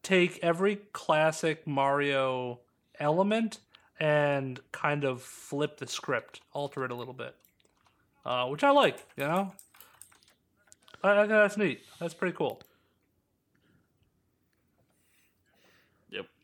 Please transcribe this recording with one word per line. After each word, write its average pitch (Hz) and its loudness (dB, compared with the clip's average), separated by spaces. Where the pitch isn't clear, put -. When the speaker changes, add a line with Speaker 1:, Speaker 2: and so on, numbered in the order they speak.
Speaker 1:
take 180 2
every 180 0
classic 156 0
Mario 135 0
element 202 0
and 143 0
kind 147 -2
of 127 -2
flip - -6
the 131 -10
script, - -6
alter 139 -6
it 127 -8
a 123 -8
little 123 -12
bit, 127 -14
uh, 123 -2
which 147 -4
I 277 6
like, 262 6
you 139 -6
know? 185 -2
I, 196 4
I 202 6
think 208 0
that's 208 4
neat. 185 -2
That's 170 -6
pretty 180 -4
cool. 131 -4
Speaker 2:
Yep. 98 -12